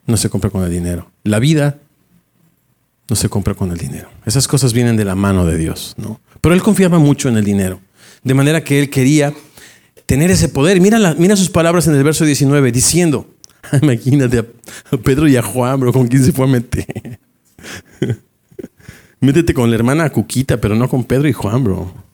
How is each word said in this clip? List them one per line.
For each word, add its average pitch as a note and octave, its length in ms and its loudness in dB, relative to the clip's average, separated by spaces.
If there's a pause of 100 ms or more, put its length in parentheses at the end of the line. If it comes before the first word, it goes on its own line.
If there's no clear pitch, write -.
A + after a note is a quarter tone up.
no A2+ 120 0
se A2 100 -4
compra G2+ 220 -4
con F#2+ 120 -4
el F2 80 -4
dinero. F2 400 -6 (140)
La G#2 140 0
vida C#3+ 400 0 (1300)
no A2+ 80 -2
se - 120 -2
compra G2+ 260 -4
con F#2 180 -6
el E2+ 60 -8
dinero. - 320 -14 (160)
Esas B2 200 -2
cosas C3 280 0
vienen A#2+ 220 2
de G#2+ 100 0
la F#2+ 80 -4
mano G2 320 2
de E2 100 0
Dios, D#2+ 400 -6
¿no? - 240 -12 (220)
Pero E3 120 4
él F#3 80 2
confiaba F#3+ 360 2
mucho C#3+ 300 2
en A2+ 100 0
el G#2 60 0
dinero, G2 360 -2 (420)
de C3 120 0
manera D3 280 2
que C#3+ 160 0
él C#3+ 120 0
quería C#3+ 420 2 (720)
tener D3+ 260 2
ese E3 180 2
poder. F3 320 2
Mira G#3+ 180 4
la, F3 160 2
mira F3+ 200 2
sus F#3+ 140 0
palabras E3 380 0
en D#3 80 2
el C#3 100 2
verso D#3 220 0
diecinueve, C#3 460 2
diciendo, C#3 540 0 (280)
<laughs> - 280 -2
imagínate B2 580 0
a, A2 40 -8 (480)
a D3 60 -2
Pedro C#3 280 0
y C3+ 100 4
a A#2 60 0
Juan, B2+ 380 -4
bro, B2 140 0
¿con B2+ 140 2
quién C3 140 2
se B2+ 100 4
fue C3 120 0
a C3+ 40 2
meter? - 680 -4 (840)
<laughs> - 180 -4 (1000)
Métete D#3+ 340 2
con A#2 160 0
la A2+ 60 0
hermana C#3 340 0
Cuquita, B2 500 -4
pero G#2+ 140 0
no A#2+ 140 0
con B2+ 160 -2
Pedro C#3 220 0
y C3 60 0
Juan, A2+ 320 -4
bro. F2+ 280 -4 (220)